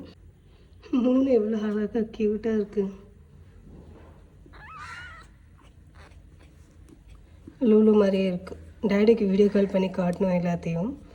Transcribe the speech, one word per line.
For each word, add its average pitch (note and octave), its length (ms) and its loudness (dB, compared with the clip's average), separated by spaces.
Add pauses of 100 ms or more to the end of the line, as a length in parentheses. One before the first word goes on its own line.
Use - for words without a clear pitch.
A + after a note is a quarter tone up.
(920)
மூணு C4 400 2
எவ்வளோ A3 260 0
அழகா G#3 420 -4
கியூட்டா G#3+ 560 -2
இருக்கு. G3+ 380 -4 (4000)
லூலு G#3+ 340 4
மாதிரியே G3 340 2
இருக்கு. F3+ 300 -8 (240)
டேடிக்கு G#3 480 2
வீடியோ G3 200 4
கால் G3+ 180 2
பண்ணி F#3 200 0
காட்டணும் F3+ 540 -2
எல்லாத்தையும். F3 520 -4 (220)